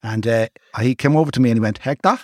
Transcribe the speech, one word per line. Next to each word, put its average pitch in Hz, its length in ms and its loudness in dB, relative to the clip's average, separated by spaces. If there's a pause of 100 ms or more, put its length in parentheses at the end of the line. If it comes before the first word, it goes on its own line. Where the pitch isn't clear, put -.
And, 110 240 -4
uh, 113 200 0 (340)
he 123 140 0
came 147 200 0
over 151 160 2
to 135 80 -6
me 127 100 4
and 113 80 2
he 110 40 2
went, 107 180 -2
Hector 185 440 -2